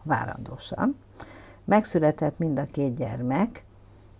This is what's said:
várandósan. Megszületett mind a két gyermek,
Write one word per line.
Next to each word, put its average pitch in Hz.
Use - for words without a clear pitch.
várandósan. -
Megszületett 160
mind 151
a 143
két 135
gyermek, 127